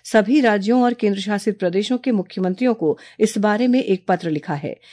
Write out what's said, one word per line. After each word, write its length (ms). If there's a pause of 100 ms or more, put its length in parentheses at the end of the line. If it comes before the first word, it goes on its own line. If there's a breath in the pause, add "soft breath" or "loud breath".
सभी 380
राज्यों 420
और 100
केंद्र 260
शासित 400
प्रदेशों 380
के 140
मुख्यमंत्रियों 600
को 240 (220 loud breath)
इस 180
बारे 300
में 160
एक 240
पत्र 220
लिखा 240
है। 220 (180 soft breath)